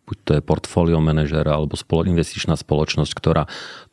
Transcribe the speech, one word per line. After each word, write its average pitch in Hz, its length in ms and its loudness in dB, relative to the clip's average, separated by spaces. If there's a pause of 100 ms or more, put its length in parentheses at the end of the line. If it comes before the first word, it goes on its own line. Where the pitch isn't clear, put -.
Buď - 240 -12
to - 80 2
je 73 100 2
portfólio 82 540 0
manažer, 78 480 2
alebo 76 320 0
spolo-, 85 320 0
investičná 82 480 0
spoločnosť, 76 580 0
ktorá 78 300 2 (460)